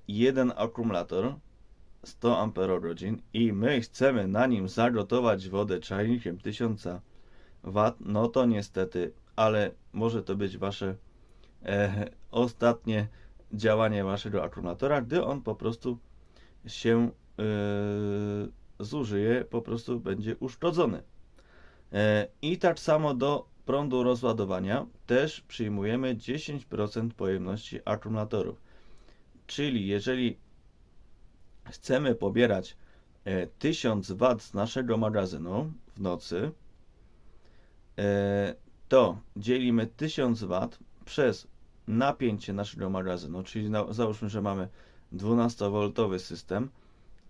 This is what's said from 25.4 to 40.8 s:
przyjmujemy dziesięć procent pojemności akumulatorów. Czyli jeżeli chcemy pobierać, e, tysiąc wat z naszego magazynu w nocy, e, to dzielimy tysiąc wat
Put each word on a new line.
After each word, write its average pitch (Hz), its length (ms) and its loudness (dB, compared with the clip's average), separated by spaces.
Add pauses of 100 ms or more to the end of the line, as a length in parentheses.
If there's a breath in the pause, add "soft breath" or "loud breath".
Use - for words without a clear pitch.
przyjmujemy 110 760 -2
dziesięć 143 480 -6
procent 113 480 -4
pojemności 95 720 -4
akumulatorów. 107 760 -2 (840 soft breath)
Czyli 127 400 -2
jeżeli 117 500 0 (1300)
chcemy 135 460 0
pobierać, 104 640 0 (480 soft breath)
e, 92 220 -2
tysiąc 113 640 -2
wat 113 300 2
z - 120 -16
naszego 113 440 -2
magazynu 101 760 -2 (240)
w 101 60 -14
nocy, 92 500 -4 (1500 soft breath)
e, 101 580 0 (340)
to 107 280 8 (200)
dzielimy 117 500 2
tysiąc 123 560 -2
wat 92 360 -2 (260)